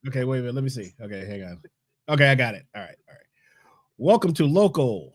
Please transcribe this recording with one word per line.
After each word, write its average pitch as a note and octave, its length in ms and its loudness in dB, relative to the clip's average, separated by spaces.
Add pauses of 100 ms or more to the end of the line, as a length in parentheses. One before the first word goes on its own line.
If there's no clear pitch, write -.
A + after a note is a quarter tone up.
Okay, B2+ 160 -4
wait C3 140 -2
a B2+ 40 -2
minute, B2 140 -6
let C3+ 80 -4
me C3+ 60 -2
see. G#2 320 -10
Okay, G2+ 240 -12
hang G2+ 180 -10
on. F2+ 160 -14 (500)
Okay, C#3+ 200 4
I C3+ 60 6
got B2 180 0
it. F#2+ 100 -14 (120)
All G#2 60 -12
right, F2 140 -16 (140)
all - 60 -20
right. - 100 -20 (720)
Welcome F#3 380 2
to D#3 100 2
Local C#3+ 680 2